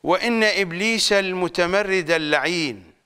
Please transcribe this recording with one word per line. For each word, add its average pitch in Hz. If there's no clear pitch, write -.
وإن 220
إبليس 196
المتمرد 185
اللعين 151